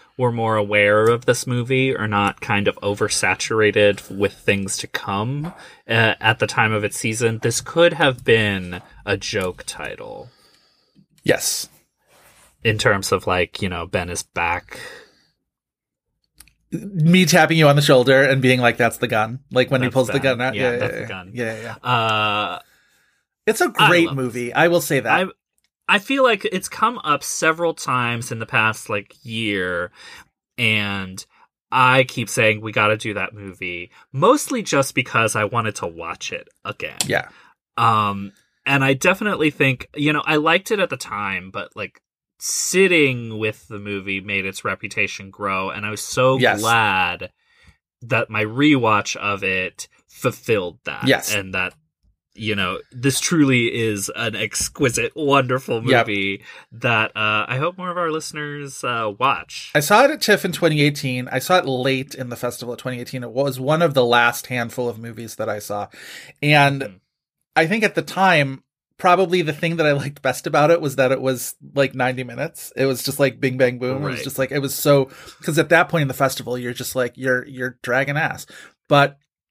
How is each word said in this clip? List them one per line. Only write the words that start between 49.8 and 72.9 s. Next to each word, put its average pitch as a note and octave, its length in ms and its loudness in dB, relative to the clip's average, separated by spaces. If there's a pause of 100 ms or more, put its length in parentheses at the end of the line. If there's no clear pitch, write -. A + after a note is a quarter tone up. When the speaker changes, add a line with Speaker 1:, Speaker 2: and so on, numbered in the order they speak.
Speaker 1:
fulfilled G#2 760 -4
that. - 220 -6
Speaker 2:
Yes. B2+ 280 2
Speaker 1:
And F#2+ 200 -6
that, F#2 200 -4 (600)
you G#2+ 200 -4
know, F#2+ 260 -2 (120)
this C3 260 0
truly C3+ 560 4
is A2 400 -2
an A2 220 -6
exquisite, A#2 800 -2
wonderful C3+ 720 0
Speaker 2:
Yep. A#2+ 180 4
Speaker 1:
movie G2 360 -4 (300)
that, A#2 440 0
uh, G#2+ 320 0
I B2 100 -4
hope F3 200 -4
more F3+ 120 -6
of F3 80 -8
our E3+ 140 -2
listeners, D3 720 -10
uh, A2+ 340 -2
watch. B2 560 -4
Speaker 2:
I D3+ 60 4
saw G#3 240 6
it C#4+ 60 4
at D4+ 100 -8
tiff - 240 2
in F#3 80 -2
twenty D#3 300 2
eighteen. C3 500 -2
I C3 60 -2
saw F#3 200 2
it - 80 0
late C3 480 -2
in B2+ 140 -10
the A#2+ 80 -10
festival A#2+ 380 -8
of A2+ 60 -14
twenty B2+ 200 -8
eighteen. B2 220 -10
It A#2+ 80 -10
was C3 280 -2
one C#3+ 240 0
of E3 120 2
the C3 100 4
last A#2+ 440 4
handful A#2+ 400 -6
of A2 100 -10
movies A#2 380 -14
that A2 120 -4
I G#2 120 -6
saw. G#2 280 -8 (540)
And C#3+ 400 4
Speaker 1:
Mm-hmm. G2+ 120 -10 (640)
Speaker 2:
I D#3+ 120 4
think G#3+ 160 0
at G3+ 100 0
the D#3+ 80 0
time, D3 640 2 (340)
probably F3+ 420 4
the D#3 120 -2
thing E3 240 -4
that D#3+ 100 2
I D3 60 4
liked C#3 300 -4
best - 260 -2
about D3+ 240 4
it E3+ 80 4
was C#3 160 -4
that C3 160 4
it C3+ 80 0
was, C3 340 -4 (180)
like, C3+ 220 0
ninety B2+ 300 -2
minutes. B2 500 -10
It C3+ 120 0
was C3 180 -2